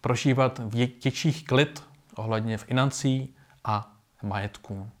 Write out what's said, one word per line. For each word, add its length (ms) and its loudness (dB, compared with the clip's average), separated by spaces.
prožívat 580 2
vě-, 300 0
větší 400 0
klid 400 2
ohledně 420 -2
financí 800 0
a 280 -2
majetku. 680 -6